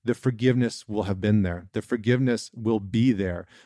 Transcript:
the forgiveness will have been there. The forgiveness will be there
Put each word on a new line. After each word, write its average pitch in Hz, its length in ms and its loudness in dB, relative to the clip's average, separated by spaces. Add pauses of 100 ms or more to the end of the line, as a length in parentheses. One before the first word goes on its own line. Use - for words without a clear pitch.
the 117 100 0
forgiveness 123 760 0
will 104 160 -2
have 95 160 -4
been 104 220 4
there. 90 320 -4
The 117 60 -2
forgiveness 123 720 0
will 110 280 -2
be 110 320 2
there 90 340 -4 (200)